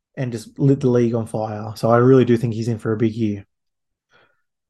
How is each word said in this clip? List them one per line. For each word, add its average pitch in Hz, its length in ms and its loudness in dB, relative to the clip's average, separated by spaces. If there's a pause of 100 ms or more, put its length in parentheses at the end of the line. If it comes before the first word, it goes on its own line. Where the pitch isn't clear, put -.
(160)
and 123 160 -6
just - 260 -14
lit 139 220 2
the 131 80 0
league 120 260 2
on 113 120 -4
fire." 107 500 -8
So 113 140 0
I 117 80 6
really 127 260 6
do 120 120 2
think 117 180 -2
he's 113 120 -6
in 117 120 -4
for 113 140 -4
a 110 40 -4
big 110 160 -2
year. 104 340 -6 (1200)